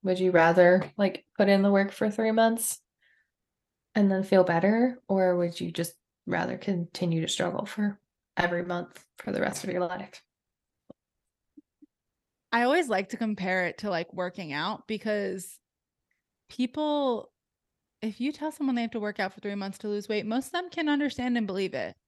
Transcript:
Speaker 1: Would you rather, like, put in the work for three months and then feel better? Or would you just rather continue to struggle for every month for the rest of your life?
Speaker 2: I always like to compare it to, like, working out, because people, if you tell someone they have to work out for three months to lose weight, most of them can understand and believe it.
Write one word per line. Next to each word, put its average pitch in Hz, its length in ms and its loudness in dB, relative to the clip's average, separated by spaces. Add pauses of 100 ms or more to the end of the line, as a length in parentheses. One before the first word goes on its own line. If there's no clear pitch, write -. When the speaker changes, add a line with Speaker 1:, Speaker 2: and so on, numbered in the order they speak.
Speaker 1:
Would 185 160 0
you 185 140 2
rather, 175 640 6
like, 196 280 -2 (120)
put 202 120 4
in 196 140 6
the 202 80 4
work 196 220 2
for 214 180 -2
three 220 220 0
months 226 480 2 (1120)
and 202 160 4
then 190 140 2
feel 190 180 6
better? 202 560 2 (100)
Or 185 280 2
would 175 240 -2
you 175 100 -6
just 170 240 -6 (320)
rather 175 300 -4
continue 170 640 -2
to 160 80 -4
struggle 180 380 -4
for 208 340 -4 (360)
every 175 280 -2
month 175 400 -8 (140)
for - 120 -8
the - 120 -2
rest - 200 -4
of 196 80 -6
your 180 160 -2
life? 185 340 -10 (2250)
Speaker 2:
I 240 120 2
always 285 260 2
like 196 220 -2
to 226 80 -10
compare 185 480 -2
it - 120 -6
to, 208 120 -6
like, 170 220 -4
working 180 400 -8
out, 165 360 -6
because 202 720 -6 (880)
people, 277 840 -2 (720)
if 214 180 -6
you 269 120 -2
tell 302 200 -6
someone 269 220 -2
they 240 80 -2
have 226 100 -4
to 226 80 -6
work 208 200 -6
out 190 120 -4
for - 80 -20
three 202 140 -8
months 196 240 -8
to 214 100 -8
lose 208 200 -6
weight, 214 180 -2
most 240 200 -2
of - 60 -18
them 359 180 -6
can 330 180 -4
understand 254 500 0
and 214 80 -2
believe 190 280 -4
it. 98 200 -6 (140)